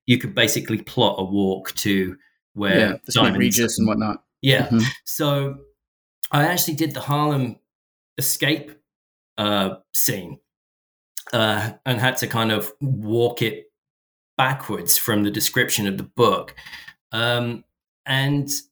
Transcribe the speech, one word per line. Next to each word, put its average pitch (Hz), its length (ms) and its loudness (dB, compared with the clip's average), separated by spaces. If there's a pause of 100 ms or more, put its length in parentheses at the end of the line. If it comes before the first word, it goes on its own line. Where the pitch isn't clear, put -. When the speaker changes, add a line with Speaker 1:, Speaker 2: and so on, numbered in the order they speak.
Speaker 1:
you 123 120 6
could 101 160 -6
basically 113 480 0
plot 107 360 2
a 95 60 -2
walk 95 520 0
to 95 400 0 (380)
where 98 240 2
Speaker 2:
Yeah, 104 140 4 (120)
the - 80 -10
St. 113 140 2
Speaker 1:
Diamond 110 160 0
Speaker 2:
Regis 120 360 2
and 113 100 2
whatnot. 107 340 -2 (200)
Speaker 1:
Yeah. 135 240 4
Speaker 2:
Mm-hmm. 113 140 4 (240)
Speaker 1:
So 143 520 -2 (760)
I 147 160 4
actually 170 280 0
did 147 200 -2
the 127 60 -6
Harlem 143 580 0 (580)
escape, - 540 -2 (680)
uh, 101 380 0 (160)
scene, 90 460 -2 (920)
uh, 107 400 0 (140)
and 127 120 0
had 127 200 0
to 120 100 -2
kind 113 240 0
of 104 180 -2 (100)
walk 117 600 0
it - 300 -4 (640)
backwards 131 640 0
from 104 260 0
the 101 80 0
description 110 560 0
of 98 80 -2
the 98 80 -8
book. 104 500 0 (580)
Um, 120 520 -2 (420)
and 143 420 0 (240)